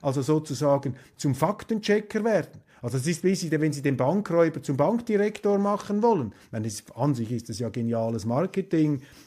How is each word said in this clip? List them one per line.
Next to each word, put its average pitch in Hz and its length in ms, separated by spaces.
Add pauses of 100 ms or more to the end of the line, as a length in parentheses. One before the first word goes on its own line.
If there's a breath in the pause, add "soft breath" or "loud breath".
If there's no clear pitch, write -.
also 139 220
sozusagen 143 720 (240 loud breath)
zum 139 160
Faktenchecker 208 920
werden. 196 380 (180 soft breath)
Also 123 160
es 131 100
ist, 170 160
wie 185 140
Sie, 170 160
wenn 151 200
Sie 143 80
den 139 160
Bankräuber 165 640
zum 139 160
Bankdirektor 208 800
machen 202 460
wollen. 180 320 (120 loud breath)
Ich - 40
meine, 110 140
das, 110 180 (140)
an 135 180
sich 113 160
ist 120 180
das 110 120
ja 113 80
geniales 117 580
Marketing, 156 760 (240 loud breath)